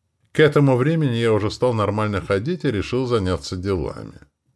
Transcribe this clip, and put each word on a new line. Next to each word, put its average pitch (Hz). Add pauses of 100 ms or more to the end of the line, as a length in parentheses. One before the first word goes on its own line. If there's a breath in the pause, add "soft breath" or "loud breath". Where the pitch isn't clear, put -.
(320)
К -
этому 147
времени 143
я 117
уже 104
стал 127
нормально 104
ходить 104
и 139
решил 120
заняться 92
делами. 80 (360)